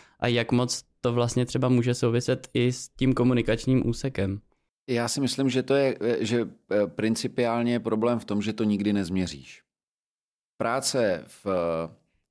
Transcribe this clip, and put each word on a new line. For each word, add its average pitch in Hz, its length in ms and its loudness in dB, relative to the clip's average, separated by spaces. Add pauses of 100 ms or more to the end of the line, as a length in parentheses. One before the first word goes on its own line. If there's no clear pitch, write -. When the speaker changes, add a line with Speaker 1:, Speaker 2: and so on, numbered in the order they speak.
(200)
Speaker 1:
a - 60 0
jak 117 260 2
moc 123 320 0 (160)
to 123 120 0
vlastně 120 340 0
třeba 131 220 0
může 123 260 2
souviset 123 600 0
i 123 180 2
s - 160 -10
tím 131 260 0
komunikačním 123 760 2
úsekem? 101 520 -4 (460)
Speaker 2:
Já 120 220 -2
si 143 120 -2
myslím, 135 300 0
že 127 120 0
to 131 120 0
je, 139 260 2
eh, 113 240 0
že, 113 240 0 (220)
eh, 101 160 2
principiálně 117 880 -2
je 120 80 0
problém 113 380 0
v 107 60 -12
tom, 104 180 -4
že 107 100 -4
to 110 120 -2
nikdy 104 280 0
nezměříš. 90 680 -4 (960)
Práce 113 680 0
v, - 200 -14
eh, 85 480 -2 (360)